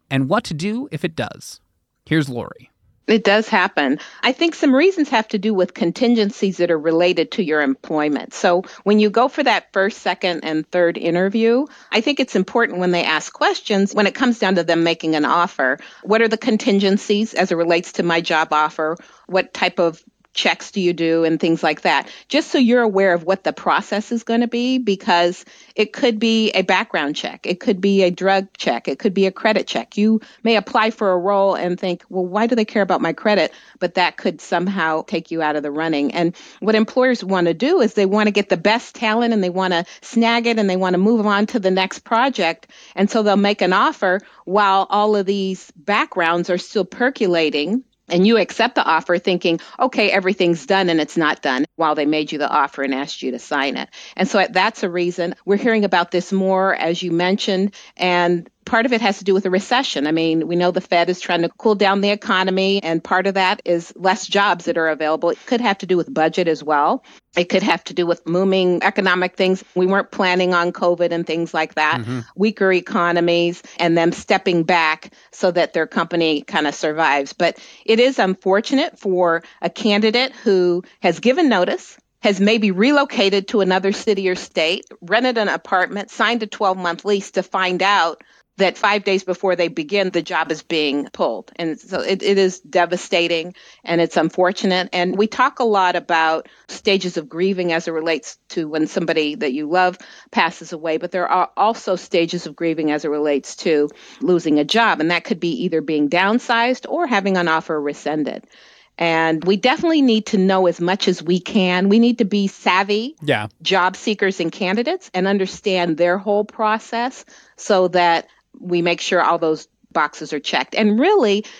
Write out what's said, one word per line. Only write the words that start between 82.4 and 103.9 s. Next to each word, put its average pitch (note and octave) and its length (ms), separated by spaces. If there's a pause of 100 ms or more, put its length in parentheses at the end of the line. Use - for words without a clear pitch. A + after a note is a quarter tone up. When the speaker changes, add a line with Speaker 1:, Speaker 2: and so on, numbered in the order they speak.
Speaker 2:
relocated G3+ 800
to A3+ 100
another F#3+ 320
city G3 380
or F3+ 60
state, F3 500 (160)
rented A#3 360
an G#3 120
apartment, F3+ 600
signed A3+ 320
a G#3+ 40
twelve-month F#3 560
lease G3+ 280
to F#3 120
find F#3 400
out F#3 400 (340)
that F#3 200
five G#3 260
days F#3+ 200
before F#3 320
they F3 120
begin, F3+ 440
the F3 100
job E3 300
is D#3 100
being D3 500
pulled. A#2+ 440
And E3 240
so F3 220
it, F#3+ 200
it G3 160
is F#3 220
devastating E3+ 960 (280)
and E3+ 160
it's E3 160
unfortunate. F3+ 800
And F3+ 240
we G#3 80
talk B3+ 340
a C4+ 40
lot F#3+ 320
about D#3+ 520 (200)
stages F#3 500
of D3+ 100
grieving F3+ 460
as E3 140
it E3+ 40
relates D#3+ 460 (120)
to D#3+ 200
when D#3 160
somebody D#3 480
that D3 200
you D3+ 140
love F3+ 300 (320)
passes E3 420
away, D#3+ 260
but F3 120
there F3+ 180
are F3+ 300
also G#3 380
stages E3+ 500
of D#3+ 100
grieving D#3+ 360
as D3+ 140
it D3+ 40
relates D3 460
to D3 340 (320)